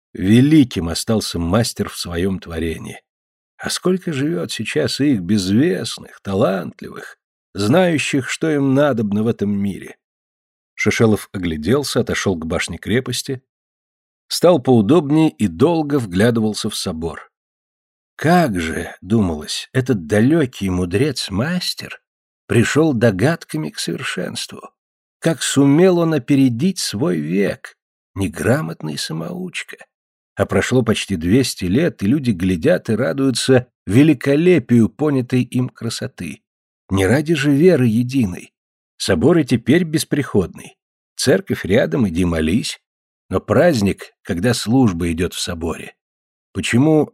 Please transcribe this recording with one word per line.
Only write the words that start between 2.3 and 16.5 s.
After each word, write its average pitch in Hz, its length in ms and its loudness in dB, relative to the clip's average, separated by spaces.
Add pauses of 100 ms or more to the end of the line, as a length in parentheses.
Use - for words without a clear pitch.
творении. 80 640 -8 (560)
А - 120 -8
сколько 180 420 -4
живет 156 400 -4
сейчас - 480 -4
их, 135 220 2
безвестных, 104 1000 -2
талантливых, - 960 -6 (360)
знающих, 143 760 0
что 160 220 -4
им 139 220 2
надобно 113 500 0
в 113 40 0
этом 107 220 -2
мире. 98 460 -6 (800)
Шишелов 110 560 0
огляделся, 95 720 -2
отошел 92 340 -2
к 80 100 -10
башне 82 320 -6
крепости, 127 640 -6 (880)
стал 165 340 2
поудобнее 143 680 4
и 107 180 -2
долго 143 520 0
вглядывался 110 680 0